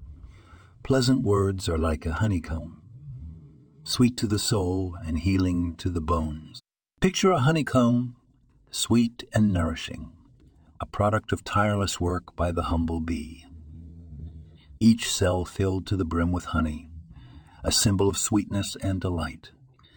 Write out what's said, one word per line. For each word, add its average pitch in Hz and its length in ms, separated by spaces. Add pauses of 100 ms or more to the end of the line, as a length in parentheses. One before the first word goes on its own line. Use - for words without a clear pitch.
(800)
"Pleasant 131 400
words 98 480
are 82 80
like 80 300
a 80 60
honeycomb, 82 680 (1000)
sweet 123 340
to 120 80
the 101 140
soul 92 640
and 80 140
healing 90 560
to 92 160
the 85 100
bones." 78 580 (420)
Picture 190 280
a 170 100
honeycomb, 123 760 (560)
sweet 117 600
and 107 220
nourishing, - 580 (680)
a - 60
product 104 440
of 98 120
tireless 104 580
work 87 340
by 87 160
the 85 120
humble 82 360
bee. 80 460 (1300)
Each 113 280
cell 90 380
filled 95 400
to 104 100
the 90 80
brim 85 280
with 90 140
honey, 78 440 (720)
a 85 80
symbol 98 360
of 95 80
sweetness 104 680
and 95 180
delight. 85 480 (480)